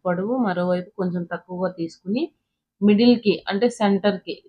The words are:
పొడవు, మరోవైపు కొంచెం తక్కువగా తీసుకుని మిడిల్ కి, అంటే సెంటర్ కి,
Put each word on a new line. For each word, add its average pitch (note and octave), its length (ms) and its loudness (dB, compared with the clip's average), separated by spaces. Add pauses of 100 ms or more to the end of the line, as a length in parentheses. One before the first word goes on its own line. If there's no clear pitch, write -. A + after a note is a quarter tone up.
పొడవు, F#3 320 -2
మరోవైపు F3+ 600 -2
కొంచెం F3+ 260 -4
తక్కువగా F3+ 480 -8
తీసుకుని F#3 600 -6 (520)
మిడిల్ A3+ 360 6
కి, G#3 280 0
అంటే G3+ 220 0
సెంటర్ G3+ 500 0
కి, - 300 -12